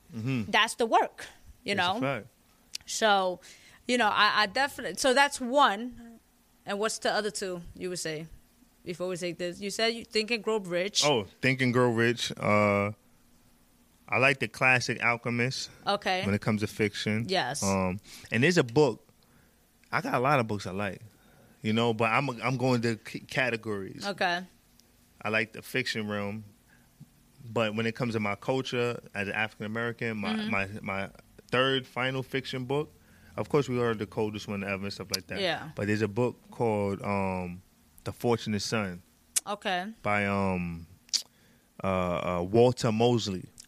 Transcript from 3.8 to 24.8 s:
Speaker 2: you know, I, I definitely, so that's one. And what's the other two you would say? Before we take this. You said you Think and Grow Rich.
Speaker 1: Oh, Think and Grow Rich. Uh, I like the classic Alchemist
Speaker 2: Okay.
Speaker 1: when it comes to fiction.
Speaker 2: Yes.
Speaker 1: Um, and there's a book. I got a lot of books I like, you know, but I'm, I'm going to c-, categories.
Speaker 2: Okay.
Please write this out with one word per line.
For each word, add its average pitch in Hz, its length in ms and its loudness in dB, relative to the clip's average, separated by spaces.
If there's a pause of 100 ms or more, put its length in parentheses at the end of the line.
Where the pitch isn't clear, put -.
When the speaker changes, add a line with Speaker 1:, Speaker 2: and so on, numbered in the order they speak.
Speaker 2:
you 247 120 2
know, 220 100 4
I, 196 240 6 (100)
I 214 40 4
definitely, 240 500 -2
so 262 180 4
that's 277 260 4
one. 233 760 2 (480)
And 202 140 -2
what's 220 180 0
the 220 140 0
other 208 180 0
two 180 320 -6 (140)
you 180 140 -6
would 175 100 -6
say? 156 260 -6 (580)
Before 175 240 -6
we 185 80 -4
take 170 220 -6
this. 175 220 -6
You 196 100 -6
said 226 240 0
you 233 100 -10
Think 214 260 -2
and 226 120 -2
Grow 220 160 0
Rich. 180 460 0
Speaker 1:
Oh, 123 220 4 (160)
Think 131 180 2
and 127 120 4
Grow 123 180 6
Rich. 117 480 2
Uh, 104 540 4 (1160)
I 104 100 0
like 135 220 4
the 113 80 0
classic 127 540 2
Alchemist 120 680 -2 (160)
Speaker 2:
Okay. 196 380 0
Speaker 1:
when 202 100 2
it - 60 0
comes 214 220 0
to 107 40 0
fiction. 110 600 -2
Speaker 2:
Yes. 127 340 -2
Speaker 1:
Um, 95 380 0 (320)
and 117 100 4
there's 175 160 6
a 143 60 6
book. 123 420 2 (840)
I 135 80 0
got 214 140 -2
a 135 60 2
lot 135 200 4
of 113 80 0
books 104 180 -4
I 90 60 -6
like, 98 280 -4 (600)
you 110 100 0
know, 117 220 4
but 110 160 2
I'm, 135 180 2 (140)
I'm 127 140 -2
going 123 260 2
to 117 240 0
c-, - 140 -10
categories. 110 840 -4
Speaker 2:
Okay. 180 340 -2 (840)